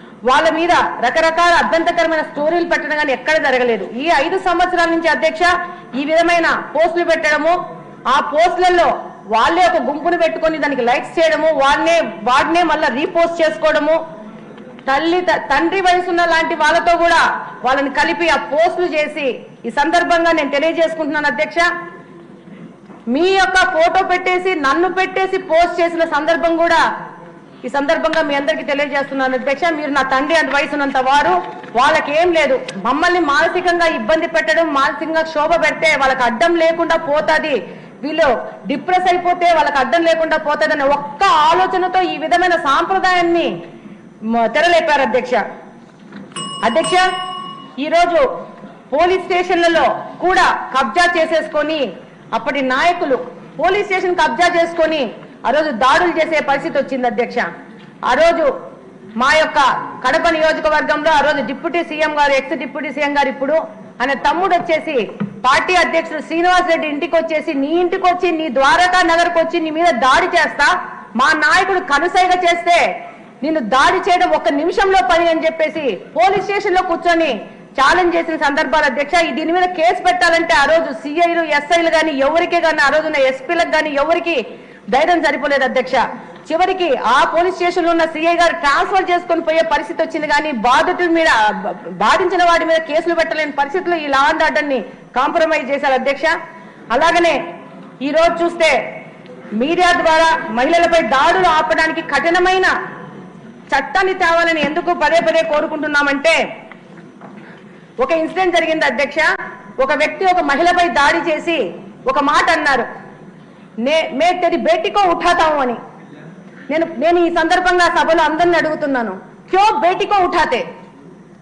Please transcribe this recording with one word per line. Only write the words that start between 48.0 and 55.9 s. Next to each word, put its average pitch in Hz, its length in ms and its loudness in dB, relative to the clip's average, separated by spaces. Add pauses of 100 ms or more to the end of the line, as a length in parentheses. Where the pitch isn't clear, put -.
పోలీస్ 359 300 0
స్టేషన్లలో 339 760 0 (240)
కూడా - 580 2
కబ్జా 349 420 2
చేసేసుకొని, 311 720 -2 (400)
అప్పటి 269 280 -4
నాయకులు 294 540 0 (440)
పోలీస్ 381 260 0
స్టేషన్ 370 300 -2
కబ్జా 339 460 2
చేసుకొని 311 520 -2 (340)
ఆ - 20 2
రోజు 302 220 0
దాడులు 294 460 2